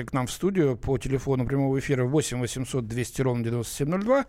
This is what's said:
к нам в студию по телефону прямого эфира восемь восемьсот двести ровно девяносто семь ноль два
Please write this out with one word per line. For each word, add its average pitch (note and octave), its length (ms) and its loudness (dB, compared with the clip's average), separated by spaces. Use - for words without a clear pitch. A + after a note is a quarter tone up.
к - 80 -6
нам B2+ 140 0
в - 40 -8
студию E3 460 2
по C3 220 0
телефону C3 460 0
прямого C3+ 340 2
эфира B2+ 260 0
восемь C3 340 0
восемьсот B2 480 -2
двести A#2+ 360 -4
ровно A#2+ 200 2
девяносто A#2 320 -2
семь C#3+ 140 -2
ноль F#3 140 0
два B3+ 260 4